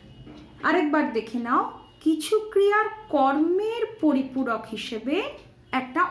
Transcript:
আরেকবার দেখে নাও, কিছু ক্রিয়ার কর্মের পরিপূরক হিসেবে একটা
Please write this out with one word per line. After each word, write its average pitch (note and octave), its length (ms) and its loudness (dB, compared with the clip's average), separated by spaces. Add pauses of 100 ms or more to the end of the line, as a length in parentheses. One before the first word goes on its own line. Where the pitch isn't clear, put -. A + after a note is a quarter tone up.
(640)
আরেকবার D4+ 500 2
দেখে A#3 260 -4
নাও, B3 340 0 (280)
কিছু D#4+ 400 2 (100)
ক্রিয়ার G4+ 340 4 (240)
কর্মের E4+ 800 2 (140)
পরিপূরক C4 600 0 (120)
হিসেবে A#3 500 -4 (500)
একটা C4 380 0